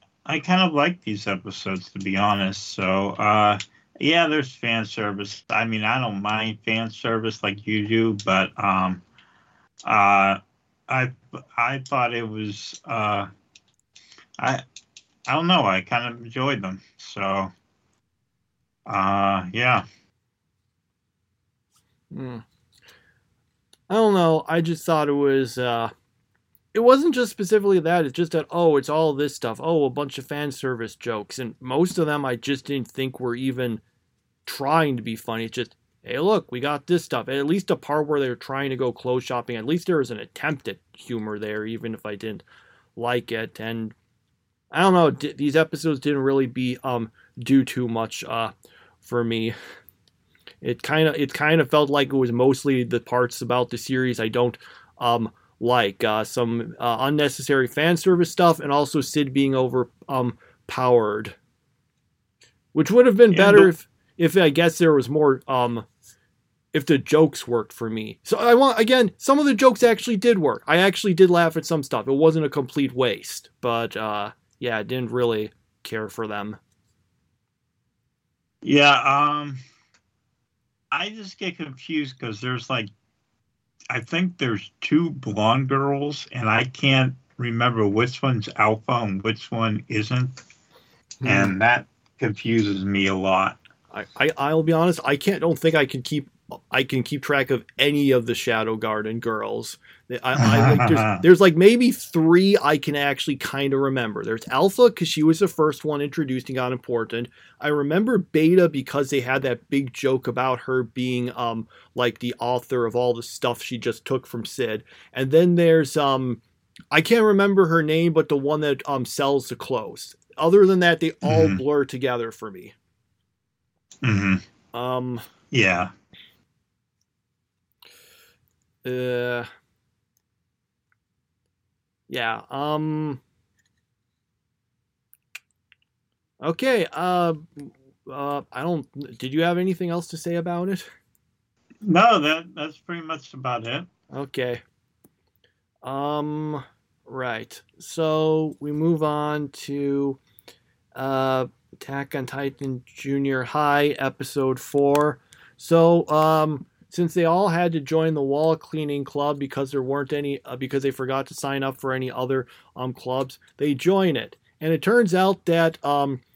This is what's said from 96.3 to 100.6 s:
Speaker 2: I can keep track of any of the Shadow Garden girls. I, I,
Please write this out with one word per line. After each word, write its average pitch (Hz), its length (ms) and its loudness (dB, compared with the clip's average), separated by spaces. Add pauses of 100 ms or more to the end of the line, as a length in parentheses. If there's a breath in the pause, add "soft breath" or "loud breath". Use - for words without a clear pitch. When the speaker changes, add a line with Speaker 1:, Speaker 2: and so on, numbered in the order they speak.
Speaker 2:
I 135 140 0
can 131 200 -2
keep 143 200 -8
track 139 260 0
of 123 160 -2 (120)
any 143 340 2
of 123 140 4
the 117 100 -2
Shadow 110 400 -2
Garden 110 440 -4
girls. 110 580 -6 (460 soft breath)
I, 127 180 0
I, 113 200 6